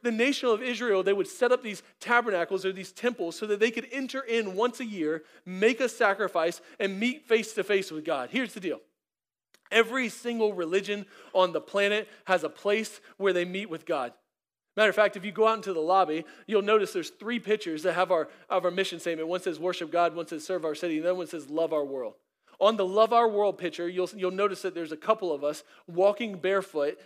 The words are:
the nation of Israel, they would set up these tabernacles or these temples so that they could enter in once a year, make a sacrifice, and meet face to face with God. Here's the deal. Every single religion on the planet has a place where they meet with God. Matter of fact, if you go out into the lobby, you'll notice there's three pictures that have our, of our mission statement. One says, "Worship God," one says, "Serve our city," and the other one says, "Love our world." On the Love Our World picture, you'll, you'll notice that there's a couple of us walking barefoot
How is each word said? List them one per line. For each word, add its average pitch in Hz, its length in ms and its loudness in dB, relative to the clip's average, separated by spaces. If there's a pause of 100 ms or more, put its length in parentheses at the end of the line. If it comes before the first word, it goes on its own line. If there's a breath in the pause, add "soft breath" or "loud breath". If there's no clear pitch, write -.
the 240 80 0
nation 247 380 2
of 220 120 2
Israel, 226 400 0
they 196 120 2
would 196 160 0
set 247 240 2
up 254 100 2
these 208 180 -10 (200 soft breath)
tabernacles 196 640 0
or 190 80 -2
these 185 180 -12
temples 190 460 -4
so 214 100 -6
that 208 140 -2
they 233 100 4
could 233 180 -8
enter 262 300 -6
in 226 380 -2
once 247 240 0
a 240 40 -8
year, 160 380 -4 (220 soft breath)
make 190 340 2
a 254 80 2
sacrifice, 196 720 0 (180 loud breath)
and 196 220 -4
meet 240 260 -2
face 220 280 2
to 190 100 -2
face 196 260 0
with 156 140 -8
God. 139 300 -2
Here's 240 200 -2
the 214 60 -14
deal. 160 220 -6 (920)
Every 226 380 2
single 226 420 -2
religion 190 540 -2 (280 loud breath)
on 180 200 4
the 151 80 -2
planet 202 480 0 (160 loud breath)
has 180 180 2
a 151 60 -2
place 214 500 -2 (160 loud breath)
where 196 160 2
they 175 140 0
meet 190 240 -6
with 160 160 -10
God. 135 260 -2 (640)
Matter 214 140 6
of - 60 2
fact, 208 200 4
if 180 80 -10
you 208 80 -8
go 214 160 4
out 226 80 4
into 196 160 -6
the 165 80 -2
lobby, 165 460 2 (220 loud breath)
you'll 202 160 2
notice 208 280 4
there's 170 200 -4
three 233 280 -6
pictures 175 440 -2
that 175 100 2
have 180 180 2
our, 160 160 2 (220 loud breath)
of 180 160 2
our 175 60 0
mission 185 280 -2
statement. 160 300 -4
One 180 100 -2
says, 175 180 -4
"Worship 170 320 -4
God," 170 280 2
one 165 100 -6
says, 156 180 -10
"Serve 175 200 -2
our 151 100 -4
city," 165 220 -2
and 160 80 -4
the 180 60 2
other 185 60 -2
one 170 100 -6
says, 143 220 -10
"Love 160 220 -2
our 147 140 0
world." 131 300 -8 (460 soft breath)
On 214 140 6
the 196 100 0
Love 214 280 6
Our 233 160 6
World 202 280 2
picture, 175 300 -4
you'll, 180 260 -2
you'll 185 180 -2
notice 190 320 0
that 180 120 -6
there's 160 160 -6
a 156 60 -8
couple 214 340 0
of 143 140 -4
us 151 180 -4 (240 soft breath)
walking 202 480 2
barefoot 180 720 0